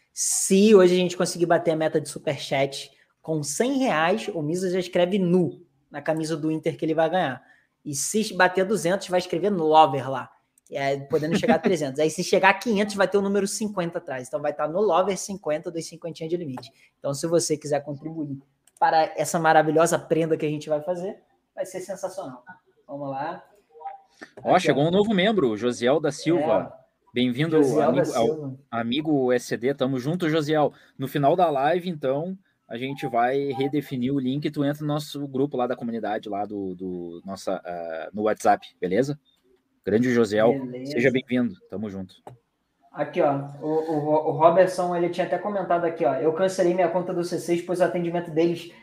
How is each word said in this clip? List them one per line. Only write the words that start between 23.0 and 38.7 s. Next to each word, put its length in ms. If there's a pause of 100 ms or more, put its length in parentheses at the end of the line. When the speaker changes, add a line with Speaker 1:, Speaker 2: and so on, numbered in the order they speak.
Speaker 1:
lá. 340 (1000)
Speaker 2:
Ó, 100
Speaker 1:
Aqui, 120
Speaker 2:
chegou 200
Speaker 1:
ó. 40
Speaker 2:
um 20
novo 220
membro, 420
Josiel 460
da 100
Silva. 680
Speaker 1:
É. 40 (280)
Speaker 2:
Bem-vindo, 460
Speaker 1:
Josiel 340
da 80
Speaker 2:
amigo, 160
ao 100
Speaker 1:
Silva. 320 (120)
Speaker 2:
amigo 640
S 140
C 120
D. 160
Tamo 260
junto, 300
Josiel. 420 (260)
No 80
final 300
da 140
live, 400
então, 460 (300)
a 120
gente 280
vai 460
redefinir 600
o 60
link 280
e 40
tu 140
entra 160
no 80
nosso 400
grupo 300
lá 80
da 100
comunidade, 520
lá 180
do, 280
do 500
nossa, 400
ah, 480
no 100
WhatsApp, 440 (140)